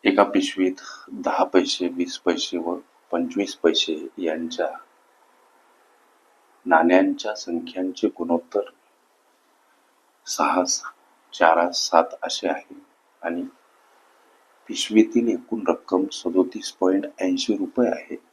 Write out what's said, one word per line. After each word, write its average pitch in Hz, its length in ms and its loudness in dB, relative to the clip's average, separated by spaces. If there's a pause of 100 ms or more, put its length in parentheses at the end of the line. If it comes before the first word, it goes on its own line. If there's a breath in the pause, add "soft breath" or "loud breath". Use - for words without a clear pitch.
एका 101 200 6
पिशवीत 95 500 0 (400)
दहा - 300 -2
पैसे, 92 440 0
वीस 87 320 -4
पैसे 87 380 -2
व 85 180 -4 (360)
पंचवीस 85 440 -4
पैसे 80 520 0 (100)
यांच्या 82 600 -4 (1900)
नाण्यांच्या 92 720 4
संख्यांचे 90 720 -6
गुणोत्तर 85 540 -2 (1600)
सहा, 78 380 0 (720)
चार, 85 380 4
सात 82 320 2 (200)
असे - 260 -6
आहे - 320 -8 (400)
आणि 85 220 -6 (1200)
पिशवीतील 110 600 2
एकूण 104 400 -4
रक्कम 92 440 0
सदोतीस 90 600 -2
पॉइंट 95 340 0 (140)
ऐंशी 92 380 0
रुपये 98 300 0
आहे. - 280 -6 (180)